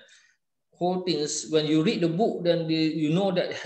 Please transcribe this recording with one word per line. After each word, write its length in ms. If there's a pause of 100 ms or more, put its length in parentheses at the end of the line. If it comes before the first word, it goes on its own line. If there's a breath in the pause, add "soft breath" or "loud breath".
(760 soft breath)
Whole 280
things. 480
When 160
you 160
read 180
the 80
book, 360
then 240
the, 60
you 380
know 200
that 200 (140)